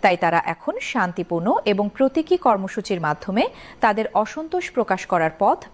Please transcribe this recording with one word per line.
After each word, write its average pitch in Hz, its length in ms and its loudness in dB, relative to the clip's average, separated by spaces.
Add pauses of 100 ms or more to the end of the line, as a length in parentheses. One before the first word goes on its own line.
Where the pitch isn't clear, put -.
তাই 185 220 4
তারা 170 180 4 (120)
এখন - 220 -6 (160)
শান্তিপূর্ণ 175 580 -2 (240)
এবং 202 120 0 (120)
প্রতীকী 311 400 2 (100)
কর্মসূচির 190 600 0
মাধ্যমে 190 380 0 (360)
তাদের 214 260 2 (160)
অসন্তোষ 320 420 -4 (120)
প্রকাশ 190 240 0 (120)
করার 165 280 2
পথ 240 180 2 (140)